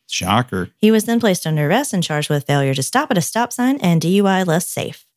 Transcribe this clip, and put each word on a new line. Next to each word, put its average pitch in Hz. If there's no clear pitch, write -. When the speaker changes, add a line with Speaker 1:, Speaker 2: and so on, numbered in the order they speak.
Speaker 1:
Shocker. 98
Speaker 2:
He 214
was 220
then 233
placed 190
under 151
arrest 220
and 175
charged 151
with 147
failure 139
to 135
stop 277
at 202
a 160
stop 233
sign 254
and 170
D 160
U 202
I 190
less 175
safe. -